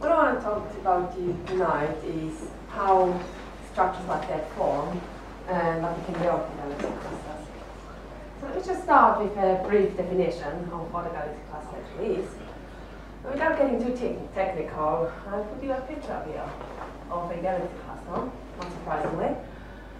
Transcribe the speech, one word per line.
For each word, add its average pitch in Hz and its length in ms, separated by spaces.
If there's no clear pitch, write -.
what 311 100
I 330 60
want 262 220
to - 60
talk 208 360
about 180 340
to 185 60
you 175 260
tonight 160 580
is 160 280
how 185 500
structures 185 380
like - 220
that - 260
form 175 440
and 165 320
what 170 160
we 170 160
can 165 120
learn 170 180
from - 140
galaxy 143 320
clusters. - 400
So 277 80
let 294 80
me 381 100
just 370 160
start 220 400
with 202 140
a 185 280
brief 196 320
definition 175 560
of 170 200
what 175 140
a - 40
galaxy 151 280
cluster - 300
actually - 380
is. - 120
Without 294 320
getting 262 240
too 240 160
te-, 240 220
technical, 165 800
I'll 208 160
put 233 180
you 269 100
a 247 100
picture - 440
here - 240
of 175 220
a 170 60
galaxy 175 320
cluster, - 460
not - 140
surprisingly. - 640